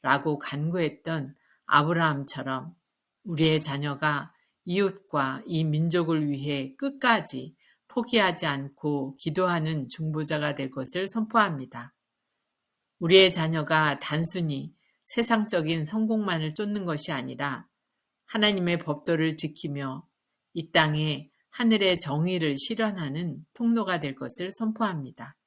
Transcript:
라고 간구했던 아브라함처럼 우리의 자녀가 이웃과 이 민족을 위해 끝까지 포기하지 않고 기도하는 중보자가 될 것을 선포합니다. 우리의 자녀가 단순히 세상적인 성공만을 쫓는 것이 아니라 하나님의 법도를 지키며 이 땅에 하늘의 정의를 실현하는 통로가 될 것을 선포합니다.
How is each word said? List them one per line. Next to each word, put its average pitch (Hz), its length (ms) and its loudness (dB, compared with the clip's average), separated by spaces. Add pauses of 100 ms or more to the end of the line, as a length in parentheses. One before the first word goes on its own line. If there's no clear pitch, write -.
라고 143 400 2
간구했던 156 960 -4 (300)
아브라함처럼 143 1080 0 (480)
우리의 156 400 2
자녀가 147 720 -2 (300)
이웃과 175 840 -2
이 160 160 0
민족을 160 640 0
위해 139 460 -4
끝까지 220 800 0 (400)
포기하지 202 520 2
않고 139 720 -4
기도하는 160 720 0
중보자가 151 640 -2
될 135 160 -6
것을 175 380 -4
선포합니다. 180 840 -2 (1040)
우리의 185 300 8
자녀가 156 680 2
단순히 156 760 -2 (300)
세상적인 185 800 0
성공만을 202 680 -2
쫓는 208 320 -4
것이 156 260 -4
아니라 131 560 -6 (560)
하나님의 190 540 2
법도를 160 580 0
지키며 143 720 -6 (460)
이 160 160 -8
땅에 151 600 2 (200)
하늘의 196 480 4
정의를 160 580 0
실현하는 170 960 -4
통로가 220 480 0
될 139 140 -4
것을 175 380 -4
선포합니다. 180 840 -4 (100)